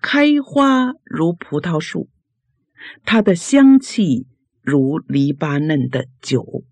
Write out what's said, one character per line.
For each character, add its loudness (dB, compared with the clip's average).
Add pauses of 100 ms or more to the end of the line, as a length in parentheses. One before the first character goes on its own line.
开 0
花 0 (120)
如 -2
葡 -8
萄 -4
树， -8 (960)
它 0
的 2
香 6
气 -2 (340)
如 0
黎 -2
巴 -4
嫩 -2
的 -6 (140)
酒。 -6